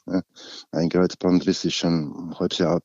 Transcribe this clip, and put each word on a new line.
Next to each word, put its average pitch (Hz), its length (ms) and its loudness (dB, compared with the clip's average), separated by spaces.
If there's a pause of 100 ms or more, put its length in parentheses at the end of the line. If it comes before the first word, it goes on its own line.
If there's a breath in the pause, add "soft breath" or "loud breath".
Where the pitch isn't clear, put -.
ne? 92 180 -2 (480 loud breath)
Ein 82 160 0
Kreuzbandriss 90 760 2
ist 85 100 -2
schon 82 560 -2
ein - 100 -10
halbes 90 180 0
Jahr 87 260 2